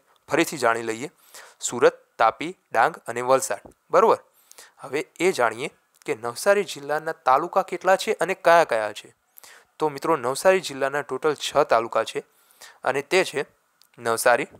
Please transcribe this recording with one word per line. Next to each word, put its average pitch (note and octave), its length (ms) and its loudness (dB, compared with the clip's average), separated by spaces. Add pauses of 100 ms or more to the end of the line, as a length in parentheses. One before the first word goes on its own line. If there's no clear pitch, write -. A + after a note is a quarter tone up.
(320)
ફરીથી D#3+ 260 0
જાણી A#2 240 0
લઈએ, A#2 300 -8 (480)
સુરત, C3+ 340 2 (240)
તાપી, C#3 400 0 (140)
ડાંગ C#3 260 0 (100)
અને A#2+ 140 -6
વલસાડ. - 520 0 (180)
બરોબર, F#3 260 4 (600)
હવે C3+ 300 -8 (120)
એ F3+ 120 2
જાણીએ B2 400 -2 (340)
કે D3 100 -4
નવસારી A#2+ 480 -2
જિલ્લાના D3+ 480 -8
તાલુકા D#3+ 500 2
કેટલા F#3 340 0
છે G#3+ 180 -2
અને F3 200 -2
કયા E3+ 300 4
કયા G#2+ 300 -2
છે. - 220 -18 (640)
તો D#3 100 0
મિત્રો, D3+ 260 -2
નવસારી C#3+ 460 2
જિલ્લાના C#3 400 -6
ટોટલ C#3 340 -4
છ - 220 -4
તાલુકા A#2 460 2
છે - 200 -10 (600)
અને C3 180 -2
તે F3+ 220 0
છે D3 220 -6 (520)
નવસારી, A#2+ 500 2 (120)